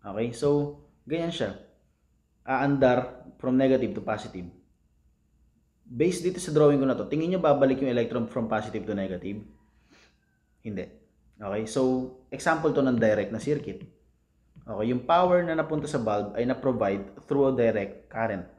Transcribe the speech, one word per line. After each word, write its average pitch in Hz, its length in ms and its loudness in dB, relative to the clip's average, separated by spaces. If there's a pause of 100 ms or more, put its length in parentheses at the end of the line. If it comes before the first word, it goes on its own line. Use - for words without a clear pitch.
Okay, 110 320 -4
so, 147 480 0 (240)
ganyan 165 240 -4
siya. 113 240 -4 (880)
Aandar 131 960 0
from 127 160 -2
negative 131 400 2
to 101 80 -8
positive. 95 480 -8 (1400)
Based 165 400 0
dito 180 160 -4
sa - 80 -8
drawing 147 320 6
ko 135 80 2
na 120 80 0
to, - 80 -4
tingin 165 320 0
nyo - 20 0
babalik 135 460 4
yung 127 80 0
electron 117 320 0
from 113 240 -4
positive 107 400 -4
to 101 80 -2
negative? 95 480 -6 (1200)
Hindi. 104 200 -8 (520)
Okay, 107 320 -4
so, 127 420 0 (220)
example 156 400 0
to 147 80 2
ng 131 160 2
direct 104 320 2
na 113 100 -6
circuit. 120 460 -4 (840)
Okay, 107 240 -4
yung 123 160 -4
power 175 400 4
na 160 80 -2
napunta 151 320 -2
sa - 80 -6
bulb 104 400 -2
ay 120 80 0
na-provide 110 800 -2
through 139 240 2
a 131 80 2
direct 107 560 0
current. 107 320 -4 (160)